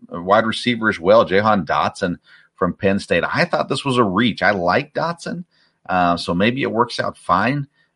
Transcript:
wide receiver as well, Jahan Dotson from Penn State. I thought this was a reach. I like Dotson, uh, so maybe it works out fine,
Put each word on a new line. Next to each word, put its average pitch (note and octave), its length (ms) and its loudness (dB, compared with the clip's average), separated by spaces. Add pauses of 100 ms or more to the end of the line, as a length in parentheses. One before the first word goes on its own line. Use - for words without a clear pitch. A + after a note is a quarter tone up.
wide F#2+ 380 0
receiver A2+ 420 -2
as E2+ 120 -2
well, G2+ 260 6
Jahan G2+ 400 2
Dotson E2+ 540 -2 (360)
from F2+ 180 -2
Penn G2 260 0
State. E2+ 240 0
I G#2 220 0
thought D3+ 240 -2
this B2+ 140 -4
was B2+ 140 -2
a B2 60 4
reach. G2+ 400 0
I G2 80 4
like G2 420 -2
Dotson, E3+ 520 -6 (440)
uh, F2 260 2
so F2 200 -4
maybe A#2 260 0
it G#2+ 100 -4
works A2+ 280 -2
out G2+ 180 -6
fine, A#2+ 500 -2 (280)